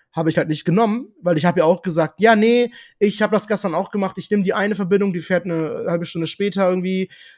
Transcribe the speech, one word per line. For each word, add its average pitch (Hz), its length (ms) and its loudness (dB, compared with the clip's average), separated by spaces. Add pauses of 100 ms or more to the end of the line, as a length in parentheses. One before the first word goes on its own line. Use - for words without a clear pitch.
(140)
hab 160 140 -2
ich 160 100 0
halt 156 100 0
nicht 151 160 -4
genommen, 220 440 0 (120)
weil 175 160 0
ich 147 80 -2
hab 175 140 2
ja 160 60 6
auch 180 180 2
gesagt, 160 360 -2
ja, 220 160 6
nee, 233 360 4 (280)
ich 208 220 0
hab 202 120 0
das 214 160 0
gestern 190 260 -2
auch 185 160 -4
gemacht, 196 260 -4
ich - 140 -8
nehm 208 140 2
die 185 100 0
eine 208 220 -2
Verbindung, 196 360 0
die 175 80 -4
fährt 175 240 -2
eine 165 440 -4
halbe 170 180 -2
Stunde 165 200 -6
später 196 440 -2
irgendwie, 185 400 -2 (280)